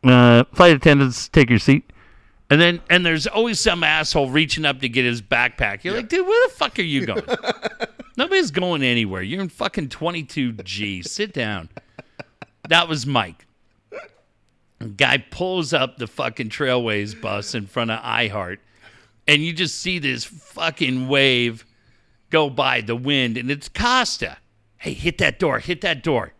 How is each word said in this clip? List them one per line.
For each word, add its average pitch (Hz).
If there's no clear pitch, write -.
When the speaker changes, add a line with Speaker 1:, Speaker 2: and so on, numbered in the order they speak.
Speaker 1:
Uh, 123
flight 175
attendants, 139
take 131
your 120
seat." 151
And 151
then, 170
and 180
there's 160
always 220
some 175
asshole 151
reaching 156
up 131
to 131
get 123
his 120
backpack. 113
You're 190
Speaker 2:
Yeah. 247
Speaker 1:
like, 220
"Dude, 359
where 480
the 508
fuck -
are 190
you 139
going?" -
Speaker 2:
<laughs> -
Speaker 1:
Nobody's 339
going 165
anywhere. 107
You're 156
in 185
fucking 190
twenty-two 156
G. 98
Sit 202
down. 104
That 170
was 143
Mike. 101
Guy 131
pulls 175
up 131
the 196
fucking 123
Trailways 113
bus 101
in 101
front 117
of 110
iHeart, 107
and 147
you 165
just 165
see 180
this 131
fucking 131
wave 127
go 151
by 127
the 113
wind, 127
and 123
it's 143
Costa. 240
"Hey, -
hit 170
that 156
door, 135
hit 170
that 160
door." 120